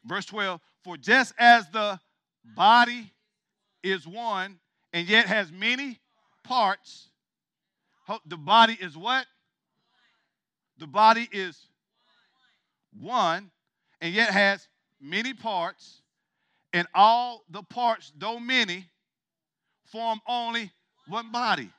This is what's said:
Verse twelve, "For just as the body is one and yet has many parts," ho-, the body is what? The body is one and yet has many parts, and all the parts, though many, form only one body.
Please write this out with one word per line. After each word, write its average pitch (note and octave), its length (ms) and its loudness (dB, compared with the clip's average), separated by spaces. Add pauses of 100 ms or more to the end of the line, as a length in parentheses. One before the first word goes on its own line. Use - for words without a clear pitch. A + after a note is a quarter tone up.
Verse F#3+ 220 -8
twelve, F#3+ 340 -6 (240)
"For F3 120 -16
just A3+ 420 2
as A#3 320 8
the G#3 280 -4 (460)
body A3+ 680 2 (680)
is F3+ 240 -4
one G3 520 -8 (340)
and E3+ 160 -6
yet A3 180 4
has G3 240 -4
many A#3 480 -6 (460)
parts," G#3+ 640 -4 (1000)
ho-, G#3+ 200 -10
the E3+ 100 -14
body A3 440 4
is E3 160 -14
what? B3 300 -6 (1500)
The D#3 80 -18
body A3 460 2
is F#3 260 -10 (1400)
one F#3+ 500 -4 (500)
and E3+ 140 -8
yet A3 160 0
has G3 380 0 (320)
many G3 320 -8
parts, F#3+ 720 -8 (720)
and F3 200 0
all A3+ 540 4
the F#3+ 140 -16
parts, A3+ 560 -6
though A3 200 -10
many, A3 520 -4 (960)
form A3 400 -6
only A#3 440 -6 (360)
one A3 260 -10
body. G3+ 460 -2